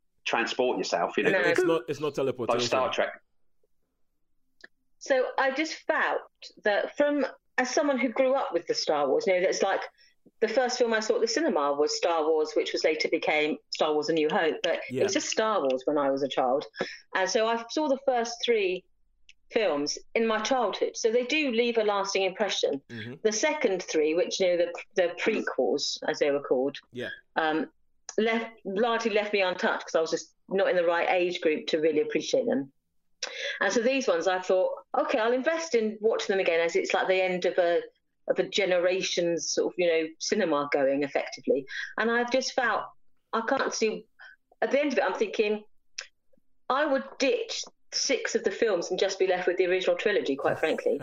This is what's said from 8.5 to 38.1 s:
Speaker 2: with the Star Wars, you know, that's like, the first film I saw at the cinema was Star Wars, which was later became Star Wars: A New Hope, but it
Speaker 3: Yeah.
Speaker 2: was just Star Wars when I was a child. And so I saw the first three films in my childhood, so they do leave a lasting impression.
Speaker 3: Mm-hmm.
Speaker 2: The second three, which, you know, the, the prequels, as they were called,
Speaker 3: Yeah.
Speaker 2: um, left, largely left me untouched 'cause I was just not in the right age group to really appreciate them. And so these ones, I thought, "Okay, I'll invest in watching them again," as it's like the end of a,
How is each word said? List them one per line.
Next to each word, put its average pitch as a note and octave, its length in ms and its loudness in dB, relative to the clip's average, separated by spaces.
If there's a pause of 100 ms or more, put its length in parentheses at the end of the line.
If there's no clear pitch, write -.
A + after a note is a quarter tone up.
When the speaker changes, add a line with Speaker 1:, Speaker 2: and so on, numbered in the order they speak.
Speaker 2:
with E3+ 140 -2
the D#3 80 -2
Star D3 340 0
Wars, - 180 2
you F#3 80 2
know, F3+ 80 2
that's F3+ 200 0
like, F#3+ 180 0 (600)
the G#3+ 80 2
first B3 300 0
film A#3 140 2
I A3 80 2
saw G#3+ 160 0
at - 40 0
the A3+ 80 2
cinema E3+ 460 0
was D3 220 2
Star E3 300 0
Wars, D#3 280 2
which - 180 0
was D#3+ 120 0
later D#3+ 260 0
became D#3 460 0 (140)
Star D#3+ 220 0
Wars: D3+ 160 0
A E3 40 0
New D#3 180 2
Hope, E3+ 320 2
but E3 140 0
it - 40 -8 (100)
Speaker 3:
Yeah. C3 140 -2
Speaker 2:
was G3+ 80 0
just - 160 -2
Star A3 320 0
Wars C3 240 0
when D3 140 2
I C#3 120 2
was C#3 120 0
a C#3 60 -2
child. C3+ 360 0 (500)
And F#3+ 140 0
so A3 180 0
I A#3 240 0
saw D#4 180 0
the C4+ 180 2
first A#3 280 0 (100)
three G3 400 0 (680)
films D3+ 460 0 (160)
in A3+ 120 2
my A3 140 0
childhood, A3+ 560 0
so A3 160 0
they B3 120 2
do D4 280 0
leave A#3 260 2
a G#3+ 60 2
lasting G3 400 0
impression. G3 560 -2 (100)
Speaker 3:
Mm-hmm. B2+ 320 -10
Speaker 2:
The G#3+ 100 2
second A3 500 0
three, D#3 320 0
which, E3+ 260 0
you F#3 80 4
know, F3 80 4
the, E3+ 160 0 (240)
the F3 260 2
prequels, - 760 -2 (100)
as D3+ 100 -4
they D3+ 120 2
were C#3+ 120 0
called, C#3 340 -2 (160)
Speaker 3:
Yeah. A#2+ 180 -8 (260)
Speaker 2:
um, D#3 340 -2 (480)
left, A3+ 320 -2 (140)
largely A3+ 480 0
left G#3 200 0
me G3+ 100 2
untouched F3+ 440 0
'cause - 80 -8
I E3 60 4
was D#3+ 100 0
just - 240 -4 (140)
not F#3+ 200 2
in F3+ 80 2
the F3 80 4
right E3+ 260 2
age F3+ 320 0
group D3+ 260 0
to E3 120 2
really D3+ 200 4
appreciate D3+ 460 0
them. C3+ 260 0 (880)
And F#3+ 120 0
so A#3 80 2
these C4 260 0
ones, E3+ 220 2
I F#3 120 2
thought, F#3 320 2 (260)
"Okay, D4 200 0
I'll A3+ 140 2
invest D#4 420 0
in A3 260 2
watching G#3+ 340 2
them F#3+ 60 2
again," E3+ 200 2
as E3+ 160 0
it's F#3 160 2
like E3+ 160 2
the F#3 140 2
end F#3 240 0
of F3 120 0
a, E3+ 220 2 (480)